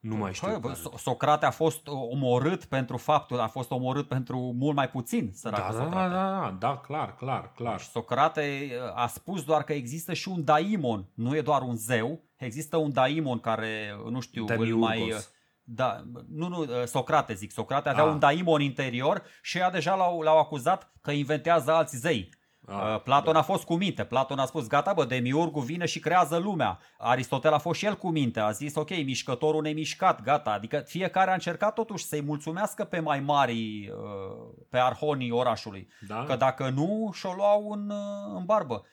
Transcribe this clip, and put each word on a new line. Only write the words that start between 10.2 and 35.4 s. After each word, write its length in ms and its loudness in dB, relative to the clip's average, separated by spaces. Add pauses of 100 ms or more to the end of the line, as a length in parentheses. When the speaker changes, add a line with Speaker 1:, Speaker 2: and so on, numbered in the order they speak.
Speaker 2:
un 160 -4
daimon, 680 2
nu 220 0
e 40 2
doar 220 2
un 140 -4
zeu, 480 -2 (120)
există 400 -6
un 160 2
daimon 480 2
care, 560 -4 (140)
nu 100 -4
știu, 220 -8
îl 140 -4
Speaker 1:
Demiurgos. 320 2
Speaker 2:
mai, 220 0
uh, 80 -2 (440)
da, 400 -2 (260)
nu, 200 -6
nu, 120 -6
uh, 240 -2
Socrate, 500 0
zic, 160 -10
Socrate 380 -2
avea 160 4
Speaker 1:
Ah. 80 4
Speaker 2:
un 60 -2
daimon 420 4
interior 640 0 (200)
și 160 -4
ăia 120 4
deja 240 2
l-au, 260 2
l-au 180 8
acuzat 600 2
că 100 -6
inventează 640 2
alți 240 2
zei. 400 -2 (300)
Speaker 1:
Ah, 80 -10 (200)
Speaker 2:
Uh, 80 -4
Platon 300 4
Speaker 1:
da. 60 6
Speaker 2:
a 40 6
fost 220 0
cu 100 0
minte. 300 0
Platon 340 0
a 80 2
spus, 200 -4
„Gata, 260 2
bă, 120 4
demiurgul 580 0
vine 240 -4
și 140 -2
creează 360 4
lumea.” 420 0 (200)
Aristotel 540 2
a 60 6
fost 200 -2
și 80 -2
el 100 0
cu 140 -4
minte. 300 0
A 100 4
zis, 240 -6
„Ok, 160 -2
mișcătorul 720 0
nemișcat, 600 0
gata.” 300 2
Adică 340 -2
fiecare 440 0
a 40 4
încercat 400 -2
totuși 300 -6
să-i 180 -4
mulțumească 600 -4
pe 160 -6
mai 200 0
mari, 720 0
uh, 60 -10 (720)
pe 80 2
arhonii 520 0
orașului. 580 -2 (180)